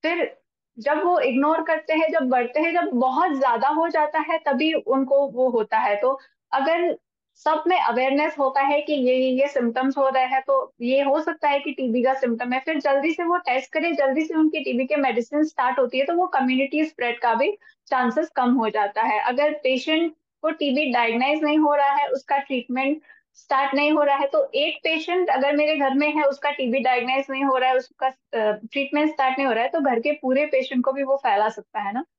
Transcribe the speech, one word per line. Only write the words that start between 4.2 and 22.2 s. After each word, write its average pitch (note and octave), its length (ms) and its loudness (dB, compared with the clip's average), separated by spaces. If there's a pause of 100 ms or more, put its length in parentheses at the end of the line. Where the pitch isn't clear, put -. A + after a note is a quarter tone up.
है, D#4+ 180 -2
तभी D4+ 340 0
उनको C4+ 560 0
वो B3+ 200 0
होता A3 300 0
है। G3+ 220 0
तो C4+ 200 0 (320)
अगर E4 460 0 (380)
सब D#4 300 0
में F4 140 2
awareness C4+ 580 0
होता C4+ 220 0
है C#4+ 200 2
कि D4+ 120 -4
ये, B3+ 220 2
ये, C4 140 2
ये C4 200 0
symptoms C4 500 -2
हो C4+ 100 2
रहे C4 160 2
हैं, C4 220 -2
तो C4+ 340 0
ये B3+ 220 2
हो C#4 180 2
सकता D#4 280 -2
है C#4+ 120 0
कि C#4+ 120 -8
टीबी B3 300 -2
का C4 120 2
symptom B3 380 -2
है, B3+ 80 0
फिर D4+ 200 -4
जल्दी C#4+ 300 2
से E4+ 140 -4
वो E4+ 120 2
test C4 360 -2
करें, D#4+ 220 -2
जल्दी C4+ 260 2
से D#4+ 140 -4
उनकी D#4 260 2
टीबी B3+ 260 -2
के D4 100 -2
medicine B3+ 480 0
start D#4 340 -2
होती B3+ 200 0
है, C#4 60 2
तो E4+ 100 -2
वो F4 120 2
community C4+ 580 0
spread A#3+ 340 -6
का A#3 160 2
भी D#4 240 0 (280)
chances B3+ 420 0
कम B3 260 0
हो A3+ 140 2
जाता G#3 340 -2
है। A3 180 0
अगर C#4+ 320 0
patient D4+ 600 0 (300)
को D#4 80 0
टीबी C#4+ 420 -2
diagnose B3 500 0
नहीं D4+ 160 2
हो D4 160 4
रहा C#4 200 2
है, C#4+ 140 0
उसका C#4 300 -2